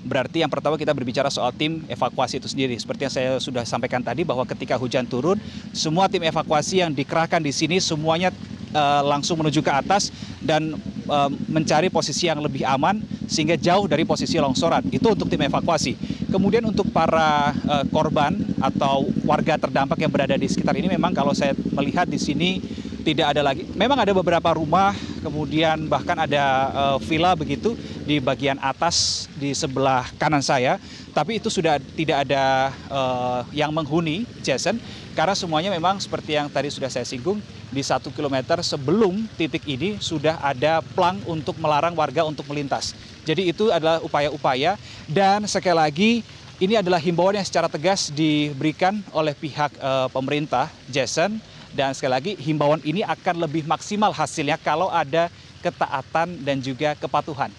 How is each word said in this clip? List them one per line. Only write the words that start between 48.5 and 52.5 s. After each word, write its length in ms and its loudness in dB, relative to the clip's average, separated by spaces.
oleh 240 0
pihak, 400 -4
eh, 320 0
pemerintah, 640 0
Jason. 480 0
Dan 160 0
sekali 240 0
lagi, 240 -2
himbauan 480 2